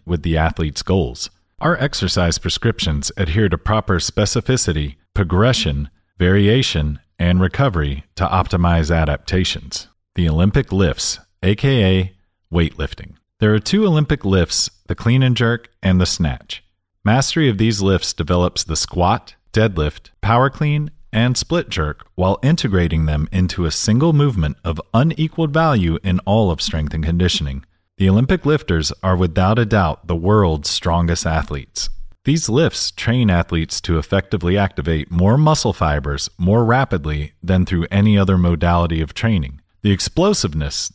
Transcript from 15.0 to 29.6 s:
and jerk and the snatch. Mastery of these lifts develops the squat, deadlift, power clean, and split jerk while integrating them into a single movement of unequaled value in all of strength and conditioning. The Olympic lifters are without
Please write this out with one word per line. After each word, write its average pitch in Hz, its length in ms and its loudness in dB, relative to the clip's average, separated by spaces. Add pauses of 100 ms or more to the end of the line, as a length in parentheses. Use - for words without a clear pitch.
and 127 140 2
jerk 117 340 -2 (140)
and 92 160 2
the 90 60 2
snatch. - 580 -6 (400)
Mastery 135 440 2
of 104 100 0
these 110 220 0
lifts 95 320 0
develops 87 520 -2
the 80 100 -6
squat, 90 640 -2 (160)
deadlift, 92 580 -2 (100)
power 120 300 2
clean, 151 400 -2 (220)
and 120 240 0
split - 320 -4
jerk 76 480 -6
while 92 260 0
integrating 87 640 2
them 76 240 -2
into 90 360 0
a 76 40 -2
single 135 420 0
movement 110 520 0
of 85 160 -4 (120)
unequaled 156 600 0
value 160 500 2
in 90 180 0
all 104 300 2
of 78 100 -2
strength 76 320 -4
and 80 120 -4
conditioning. 82 600 -2 (340)
The 95 100 2
Olympic 131 360 2
lifters 95 480 0 (100)
are 92 140 2
without 92 440 2